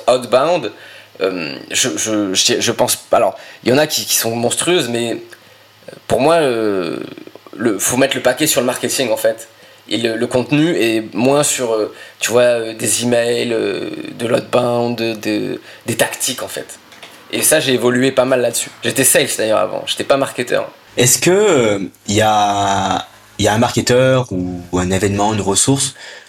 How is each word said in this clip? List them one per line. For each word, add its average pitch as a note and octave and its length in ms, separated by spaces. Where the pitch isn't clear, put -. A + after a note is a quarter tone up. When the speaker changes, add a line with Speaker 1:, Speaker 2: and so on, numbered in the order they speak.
Speaker 1:
outbound, B2+ 640
euh, F2+ 340
je, - 280
je, G#2 360
je, F#2+ 260
je A2 120
pense, A#2+ 260
alors, G#3 260
il G#2+ 60
y B2 40
en C3+ 40
a D#3 80
qui, A2 220
qui - 80
sont A2+ 200
monstrueuses, A#2+ 540
mais A#2 280
pour A2+ 120
moi, D#3 180
euh, G#2+ 600
le, G#2 220
faut B2 200
mettre C3+ 180
le A#2+ 80
paquet B2+ 240
sur - 120
le B2 60
marketing, B2 460
en A2 60
fait. - 320
Et G#2+ 80
le, A2+ 180
le A#2+ 120
contenu C#3+ 500
est A2 360
moins C#3 300
sur, A#2+ 300
euh, G#2+ 200
tu A2 100
vois, A#2+ 120
euh, A#2 300
des A2 300
emails, A#2+ 480
euh, G#2 380
de A#2 100
l'outbound, A#2+ 720
de, A2+ 160
de, G#2 460
des A#2 120
tactiques, - 440
en G2 60
fait. - 320
Et A#2 80
ça, D3+ 180
j'ai C3 140
évolué B2 400
pas B2+ 100
mal B2+ 160
là-dessus. A#2+ 300
J'étais C3 220
sales, C#3 240
d'ailleurs, G#2+ 220
avant. G2 260
J'étais - 200
pas C#3 100
marketeur. A#2+ 540
Speaker 2:
Est-ce B2+ 240
que, E3+ 120
euh, C#3+ 480
y G#2 140
a, G2+ 840
y G2+ 80
a G#2 60
un G#2+ 40
marketeur B2 720
ou, F2+ 300
ou F2+ 80
un F2+ 100
événement, G2+ 440
une G2+ 80
ressource G2 540